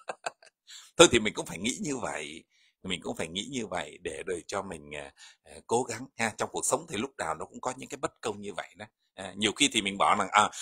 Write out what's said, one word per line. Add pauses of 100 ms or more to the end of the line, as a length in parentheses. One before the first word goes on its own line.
(180)
<laughs>
Thôi
thì
mình
cũng
phải
nghĩ
như
vậy. (400)
Mình
cũng
phải
nghĩ
như
vậy
để
đời
cho
mình,
à, (300)
à, (140)
cố
gắng (120)
ha.
Trong
cuộc
sống
thì
lúc
nào
nó
cũng
có
những
cái
bất
công
như
vậy
đó. (280)
À,
nhiều
khi
thì
mình
bảo
rằng,
à, (120)